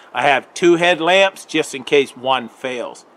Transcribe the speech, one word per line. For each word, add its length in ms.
I 100
have 300
two 220
headlamps 720
just 280
in 100
case 320
one 320
fails 580